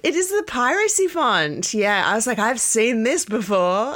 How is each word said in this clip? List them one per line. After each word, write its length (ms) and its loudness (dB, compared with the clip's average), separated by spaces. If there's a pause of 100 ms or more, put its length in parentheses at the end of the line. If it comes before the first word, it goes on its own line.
It 100 0
is 160 -2
the 140 -2
piracy 640 0
font. 640 0
Yeah, 320 2
I 80 2
was 140 0
like, 120 -2
"I've 200 0
seen 440 2
this 220 0
before." 720 0